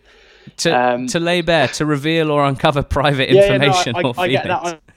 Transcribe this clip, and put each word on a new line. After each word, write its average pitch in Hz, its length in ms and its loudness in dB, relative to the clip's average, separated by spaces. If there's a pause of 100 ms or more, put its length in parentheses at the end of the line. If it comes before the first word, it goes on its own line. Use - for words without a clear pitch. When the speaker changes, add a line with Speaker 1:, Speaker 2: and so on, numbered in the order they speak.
(580)
Speaker 1:
To, - 120 -2
Speaker 2:
Um, 123 380 0
Speaker 1:
to 170 120 -2
lay 175 220 0
bare, 160 260 2
to - 160 -4
reveal 151 460 0
or 147 160 2
uncover 139 360 0
private 139 460 0
Speaker 2:
Yeah, 196 120 4
yeah, 202 80 6
no, 196 180 2
Speaker 1:
information 175 300 0
Speaker 2:
I, 180 40 -2
Speaker 1:
or 175 160 -2
Speaker 2:
I 180 120 -2
get 180 160 -2
that. 175 180 -4
Speaker 1:
feelings. 165 180 -8 (160)